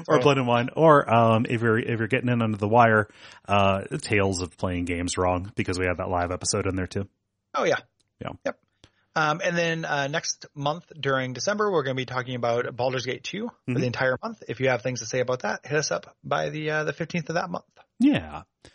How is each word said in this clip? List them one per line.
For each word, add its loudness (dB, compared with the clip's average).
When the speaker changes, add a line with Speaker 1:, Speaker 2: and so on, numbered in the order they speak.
Speaker 1:
Or 4
Speaker 2:
so 4
Speaker 1:
Blood 6
and 0
Wine. 2
Or, 6
um, 6
if -2
you're, 2
if -2
you're -2
getting 0
in 2
under 0
the -2
wire, 6
uh, 4
Tales 0
of -8
Playing -2
Games -4
Wrong, 0
because -4
we 0
have 0
that -6
live -2
episode -4
in -4
there -4
too. -6
Speaker 2:
Oh, 0
yeah. 2
Speaker 1:
Yeah. -8
Speaker 2:
Yep. -6
Um, 0
and 0
then, -2
uh, -2
next -6
month -4
during -2
December, -2
we're 2
gonna -2
be -2
talking -6
about -2
Baldur's -2
Gate -6
two -8
for -10
Speaker 1:
Mm-hmm. 0
Speaker 2:
the 0
entire 0
month. -10
If -8
you 2
have 0
things -4
to -10
say -4
about -2
that, -4
hit -2
us -2
up -6
by -2
the, -6
uh, -2
the -4
fifteenth -6
of -4
that -2
month. -10
Speaker 1:
Yeah. 0